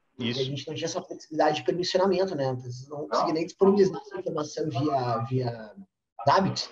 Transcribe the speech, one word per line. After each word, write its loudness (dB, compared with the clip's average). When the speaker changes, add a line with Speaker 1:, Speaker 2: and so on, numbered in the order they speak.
Speaker 1:
E -4
Speaker 2:
Isso. -2
Speaker 1:
a 0
gente -6
não -8
tinha -6
essa -4
flexibilidade 0
de -6
permissionamento, 2
né? 0
Então, -2
vocês -12
não -8
conseguiam 0
nem 0
disponibilizar 4
essa -12
informação -4
via, 0
via -4
hábitos, 4